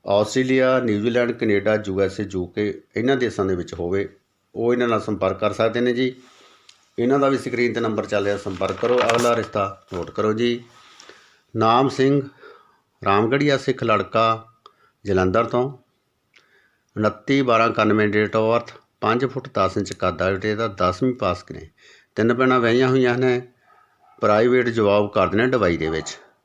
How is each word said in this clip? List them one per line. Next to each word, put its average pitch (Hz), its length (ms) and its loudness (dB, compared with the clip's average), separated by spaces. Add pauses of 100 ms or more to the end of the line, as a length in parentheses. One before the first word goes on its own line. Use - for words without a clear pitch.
ਆਸਟ੍ਰੇਲੀਆ, 127 720 2
ਨਿਊਜ਼ੀਲੈਂਡ, 117 520 0
ਕੈਨੇਡਾ, 107 440 0 (120)
ਯੂ 98 140 -4
ਐਸ 95 180 -2
ਏ, 107 40 -4 (100)
ਯੂ 90 120 -4
ਕੇ, 104 180 -6 (320)
ਇਹਨਾਂ 127 220 0
ਦੇਸ਼ਾਂ 107 280 -2
ਦੇ 95 100 0
ਵਿੱਚ 87 180 -8
ਹੋਵੇ, 90 340 -4 (480)
ਉਹ 117 180 0
ਇਹਨਾਂ 120 140 0
ਨਾਲ 110 140 0
ਸੰਪਰਕ 95 380 -2
ਕਰ 101 140 -2
ਸਕਦੇ 113 280 0
ਨੇ 123 120 0
ਜੀ। 127 220 -2 (840)
ਇਹਨਾਂ 131 200 2
ਦਾ 139 100 4
ਵੀ 135 80 2
ਸਕਰੀਨ 120 360 -2
'ਤੇ 117 80 -2
ਨੰਬਰ 110 240 -2
ਚੱਲ 101 200 -2
ਰਿਹਾ, 101 120 0
ਸੰਪਰਕ 95 440 -6
ਕਰੋ। 120 160 2 (120)
ਅਗਲਾ 120 260 2
ਰਿਸ਼ਤਾ 104 300 -4 (280)
ਨੋਟ 85 180 -8
ਕਰੋ 107 220 -2
ਜੀ, 120 300 -2 (920)
ਨਾਮ 117 360 2
ਸਿੰਘ 135 320 2 (800)
ਰਾਮਗੜੀਆ 123 560 2
ਸਿੱਖ 127 260 -4
ਲੜਕਾ 113 420 2 (800)
ਜਲੰਧਰ 95 400 2
ਤੋਂ, 123 180 -2 (1300)
ਉਨੱਤੀ 107 460 0
ਬਾਰਾਂ 117 280 4
ਇਕਾਨਵੇਂ 107 380 2
date 107 320 0
of 110 100 2
birth, 117 240 -2 (280)
ਪੰਜ 117 240 0
ਫੁੱਟ 123 280 -8
ਦਸ 95 240 0
ਇੰਚ 98 160 -4
ਕੱਦ 85 280 -4
ਆ 92 100 0
ਬੇਟੇ 104 240 -2
ਦਾ, 113 120 -4 (140)
ਦਸਵੀਂ 107 320 0
ਪਾਸ 92 300 -4
ਕਰੇ, - 260 -18 (460)
ਤਿੰਨ 117 180 2
ਭੈਣਾਂ 127 260 2
ਵਿਆਹੀਆਂ 120 280 2
ਹੋਈਆਂ 127 300 2
ਨੇ, 127 240 0 (800)
ਪ੍ਰਾਈਵੇਟ 120 480 4
ਜੌਬ 104 440 2
ਕਰਦੇ 95 240 0
ਨੇ 123 100 2
ਦੁਬਈ 98 300 0
ਦੇ 78 120 -2
ਵਿੱਚ। 80 280 -6 (280)